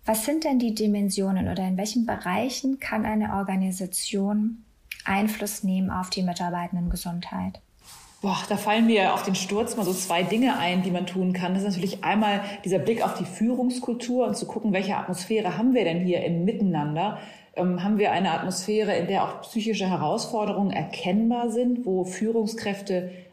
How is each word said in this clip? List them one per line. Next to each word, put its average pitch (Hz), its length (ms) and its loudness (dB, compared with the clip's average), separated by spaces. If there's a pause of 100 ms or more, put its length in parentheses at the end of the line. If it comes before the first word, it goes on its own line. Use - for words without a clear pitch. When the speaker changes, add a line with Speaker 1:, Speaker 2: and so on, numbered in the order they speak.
Speaker 1:
Was 220 200 0
sind 311 180 0
denn 269 160 4
die 226 160 2
Dimensionen 196 720 2
oder 185 180 -2
in 185 120 0
welchen 214 280 0
Bereichen 254 760 -2
kann 220 240 -2
eine 214 300 0
Organisation 196 1300 0 (400)
Einfluss 202 580 -2
nehmen 185 260 2
auf 185 200 -4
die 185 140 0
Mitarbeitendengesundheit? 175 1400 -4 (600)
Speaker 2:
Boah, 190 180 0 (100)
da 202 80 2
fallen 214 300 4
mir 208 260 6
auf - 100 0
den 185 120 0
Sturz 214 420 -2
mal 208 80 0
so 180 80 2
zwei 175 300 0
Dinge 226 340 2
ein, 180 260 2
die 185 80 0
man 180 140 0
tun 185 260 0
kann. 180 220 0
Das 196 100 0
ist 208 60 0
natürlich 180 340 -2
einmal 202 380 2 (240)
dieser 185 140 2
Blick 226 260 0
auf - 80 0
die 180 100 -4
Führungskultur 247 1040 0
und 208 80 0
zu - 100 -6
gucken, 214 280 -2
welche 190 240 0
Atmosphäre 185 600 -2
haben 254 160 4
wir 226 120 4
denn 170 160 0
hier 180 240 2
im 170 180 2
Miteinander? 180 760 0 (360)
Ähm, 180 280 0
haben 208 140 2
wir 202 140 4
eine 175 200 2
Atmosphäre, 190 640 0
in 170 120 0
der 185 160 2
auch - 180 -6
psychische 202 480 -2
Herausforderungen 196 840 0
erkennbar 226 800 0
sind, 240 360 0
wo 185 180 0
Führungskräfte 202 1080 -2 (240)